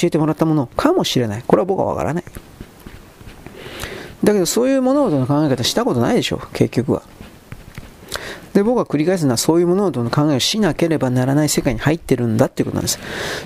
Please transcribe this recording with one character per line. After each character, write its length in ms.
え 20
て 80
も 80
ら 60
っ 40
た 80
も 120
の 100
か 260
も 120
し 160
れ 80
な 100
い。 80
こ 100
れ 40
は 60
僕 120
は 60
わ 100
か 80
ら 120
な 60
い。 40
だ 120
け 40
ど 80
そ 180
う 40
い 80
う 60
物 220
事 140
の 80
考 180
え 40
方 160
し 80
た 120
こ 100
と 60
な 120
い 40
で 60
し 100
ょ、 60
結 180
局 220
は。 100
で、 120
僕 140
が 60
繰 140
り 80
返 100
す 100
の 60
は 40
そ 180
う 60
い 20
う 60
物 160
事 180
の 80
考 220
え 40
を 40
し 180
な 160
け 140
れ 100
ば 100
な 160
ら 120
な 80
い 40
世 140
界 100
に 60
入 160
っ 40
て 180
る 100
ん 100
だ 100
っ 40
て 120
い 20
う 20
こ 60
と 40
な 40
ん 20
で 60
す。 100